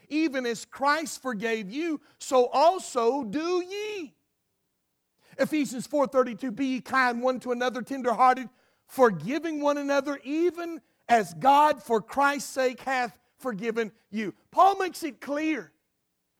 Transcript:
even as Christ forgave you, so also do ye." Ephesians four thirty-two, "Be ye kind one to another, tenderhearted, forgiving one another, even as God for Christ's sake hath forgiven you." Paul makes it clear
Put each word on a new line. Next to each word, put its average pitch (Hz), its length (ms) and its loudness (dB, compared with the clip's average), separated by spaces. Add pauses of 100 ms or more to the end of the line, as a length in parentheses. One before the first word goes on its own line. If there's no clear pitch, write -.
(100)
even 277 340 0
as 233 220 -4
Christ 285 560 -2
forgave 226 480 -4
you, 302 320 -6 (160)
so 247 300 2
also 269 760 2
do 330 420 -2
ye." 403 480 -8 (1200)
Ephesians 269 480 -2
four 285 200 0
thirty-two, 254 440 -2
"Be 269 160 -4
ye 262 160 -2
kind 247 400 0
one 254 180 0
to 247 120 -4
another, 247 280 -2
tenderhearted, 254 720 2 (360)
forgiving 269 760 0
one 285 160 2
another, 277 440 -2
even 339 600 -4 (260)
as 214 240 4
God 277 500 4
for 226 200 0
Christ's 277 480 0
sake 254 300 -2
hath 254 380 -4 (200)
forgiven 226 520 -4 (200)
you." 208 240 -6 (160)
Paul 381 260 6
makes 381 260 -6
it 269 200 -10
clear 285 500 -4 (680)